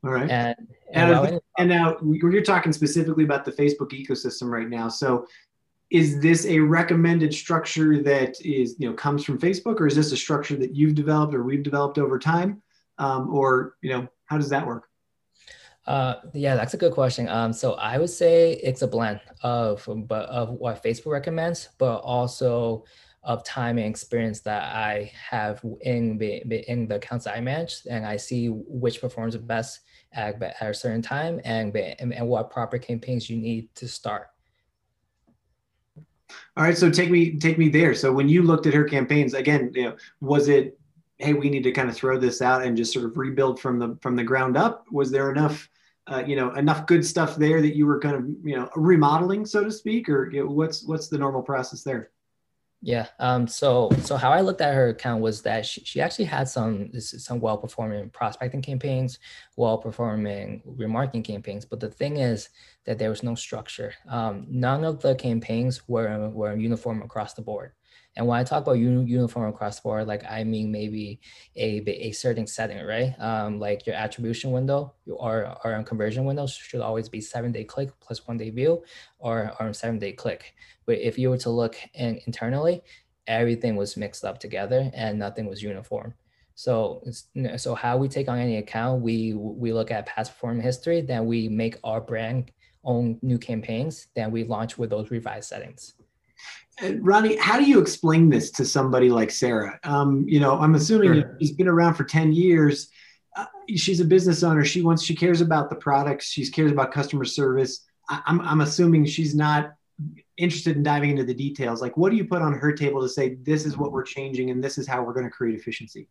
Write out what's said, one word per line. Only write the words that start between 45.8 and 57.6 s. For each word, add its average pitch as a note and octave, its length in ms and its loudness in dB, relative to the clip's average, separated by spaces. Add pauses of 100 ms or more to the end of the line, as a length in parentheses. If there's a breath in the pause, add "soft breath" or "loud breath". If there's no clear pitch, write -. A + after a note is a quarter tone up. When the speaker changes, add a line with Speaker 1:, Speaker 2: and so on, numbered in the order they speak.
Speaker 1:
uh, C3 180 -6
you C#3+ 120 -2
know, B2+ 160 -2
enough D3 320 0
good E3+ 200 4
stuff - 300 -2
there D#3 260 4
that D3+ 140 2
you D3 100 4
were C#3+ 140 2
kind D3 160 -2
of, B2+ 100 -4 (200)
you C#3+ 100 -4
know, B2 200 -6
remodeling, E3+ 720 4
so G#3 180 2
to G#3+ 80 -2
speak, A3 360 -2
or, C3+ 240 0
you C#3 120 -2
know, D3 60 -4
what's, D#3 340 -2
what's D#3 260 -6
the D3+ 80 -4
normal C3+ 240 -2
process C3 420 -6
there? A#2+ 280 -8 (680)
Speaker 2:
Yeah. A#2 280 -2 (100)
Um, B2+ 300 2
so, B2 420 2 (140)
so C#3+ 140 -2
how C3 140 2
I E3+ 100 6
looked F#3+ 200 0
at C#3+ 140 2
her B2+ 140 4
account A2+ 300 -4
was A2 220 -2
that A2 240 -2
she, - 180 -10
she - 160 -8
actually F3 260 -2
had C#3 220 -2
some, A2 480 -4
s-, - 280 -12
some A#2+ 160 -8
well-performing A2 720 -6